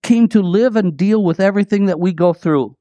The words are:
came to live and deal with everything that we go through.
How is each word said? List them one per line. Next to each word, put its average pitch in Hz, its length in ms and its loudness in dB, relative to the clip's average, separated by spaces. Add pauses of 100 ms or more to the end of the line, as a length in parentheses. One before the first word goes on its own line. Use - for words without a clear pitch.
came 233 240 2
to 208 160 2
live 214 320 0
and 185 200 0
deal 202 280 0
with 170 160 -2
everything 202 480 0
that 165 120 -2
we 180 140 -2
go 170 200 0
through. 143 480 -2